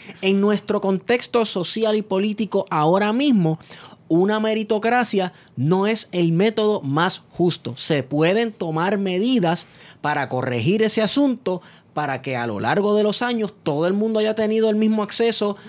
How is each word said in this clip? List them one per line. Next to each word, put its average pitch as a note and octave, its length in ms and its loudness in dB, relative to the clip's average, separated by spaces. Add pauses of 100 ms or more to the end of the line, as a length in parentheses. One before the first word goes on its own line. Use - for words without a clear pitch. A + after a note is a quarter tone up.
(200)
En G3 220 2
nuestro G#3 400 0
contexto A3 640 0
social G#3+ 500 -2
y G#3+ 60 0
político G3+ 680 -2
ahora F3+ 460 2
mismo, G#3+ 440 2 (500)
una G3 320 2
meritocracia A3 920 0 (240)
no F3+ 300 2
es G#3+ 260 -2
el F3 200 2
método G#3+ 500 0
más D#3 480 -2
justo. E3 480 -2
Se D3 240 -2
pueden F3+ 500 0
tomar F3+ 460 -2
medidas F#3+ 680 0 (360)
para C#3+ 260 -2
corregir B2+ 540 0
ese A3 180 0
asunto, A3+ 640 0 (320)
para C#3 280 -4
que C3 140 -6
a A#2+ 100 -2
lo G#2 140 -4
largo G3 360 2
de G#3+ 60 2
los G#3 180 0
años A#3 320 -2 (120)
todo D#3 240 0
el F#3+ 60 0
mundo G#3+ 260 0
haya G#3+ 160 0
tenido A3 340 0
el G#3+ 60 2
mismo A3 260 2
acceso G#3 540 -2 (120)